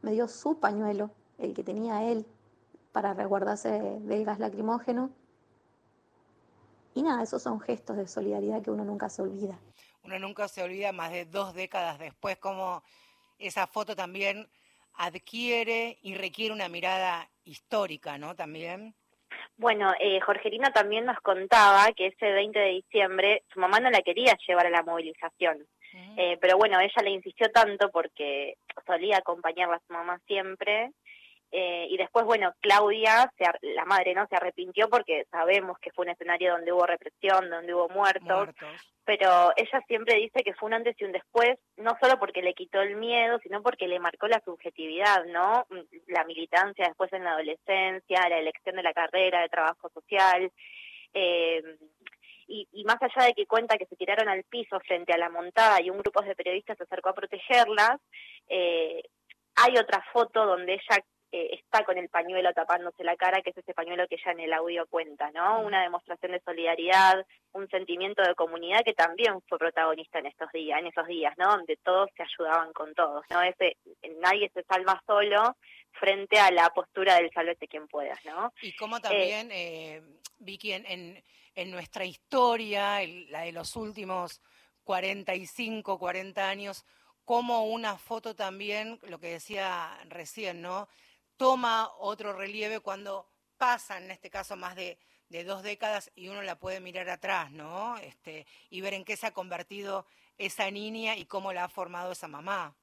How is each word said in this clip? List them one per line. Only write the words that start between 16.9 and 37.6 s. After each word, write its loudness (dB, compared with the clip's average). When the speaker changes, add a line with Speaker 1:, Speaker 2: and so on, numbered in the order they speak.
Speaker 2:
histórica, -6
¿no? -12
También. -12
Speaker 3:
Bueno, 2
eh, 2
Jorgelina 0
también 2
nos -2
contaba 8
que -2
ese 0
veinte 2
de 4
diciembre 2
su -2
mamá 6
no 4
la 6
quería 4
llevar 6
a 2
la 4
movilización. -2
Speaker 2:
Ujú. -20
Speaker 3:
Eh, 0
pero 6
bueno, 6
ella 2
le 0
insistió 0
tanto 4
porque -4
solía 2
acompañarla -2
a -14
su -14
mamá -6
siempre, -2
eh, -4
y -2
después, 0
bueno, 2
Claudia, 6
se -4
ar-, 2
la -4
madre, 2
¿no? 0
Se -4
arrepintió 0
porque 2
sabemos 2
que -12
fue -4
un -6
escenario 0
donde -2
hubo 4
represión, 0
donde -6